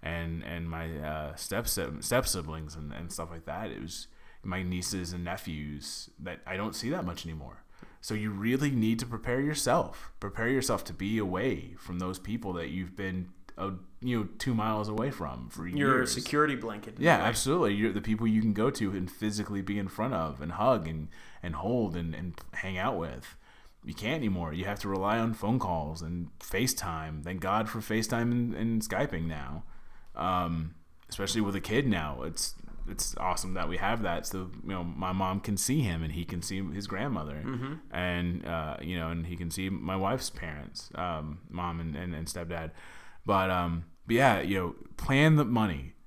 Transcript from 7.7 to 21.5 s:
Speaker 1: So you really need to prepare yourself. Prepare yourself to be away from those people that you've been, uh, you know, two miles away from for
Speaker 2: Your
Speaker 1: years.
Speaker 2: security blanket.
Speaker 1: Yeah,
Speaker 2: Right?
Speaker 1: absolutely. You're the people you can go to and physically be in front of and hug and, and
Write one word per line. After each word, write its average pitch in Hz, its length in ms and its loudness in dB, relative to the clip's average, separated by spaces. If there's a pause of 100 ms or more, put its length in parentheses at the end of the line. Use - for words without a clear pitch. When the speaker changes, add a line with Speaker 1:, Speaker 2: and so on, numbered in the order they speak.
Speaker 1:
So - 140 -4
you 107 160 0
really 120 420 2
need 110 280 4
to 127 60 -4
prepare 120 340 0
yourself. 147 800 2
Prepare 113 280 -2
yourself 123 360 2
to - 80 -8
be 101 260 0
away 98 600 0
from 87 220 -6
those 92 180 -2
people 104 360 -4
that 85 160 -2
you've 90 260 -4
been, 92 320 -2 (280)
uh, 98 140 -2 (300)
you 120 180 2
know, 101 100 0 (100)
two 127 160 2
miles 107 340 2
away 113 240 0
from 64 380 -6
for - 180 -6
Speaker 2:
Your 131 300 6
Speaker 1:
years. 123 140 2
Speaker 2:
security 143 440 4
blanket. 110 420 -8
Speaker 1:
Yeah, 143 200 8
Speaker 2:
Right? 87 100 4
Speaker 1:
absolutely. 127 460 4
You're 104 180 4
the 98 80 0
people 110 260 2
you 110 140 8
can 110 120 6
go 107 180 4
to 113 200 0
and 92 200 0
physically 104 520 -2
be 101 160 0
in 98 80 0
front 113 280 0
of 78 260 0
and 78 120 -4
hug 104 360 4
and, 80 200 -4 (360)
and 85 100 -2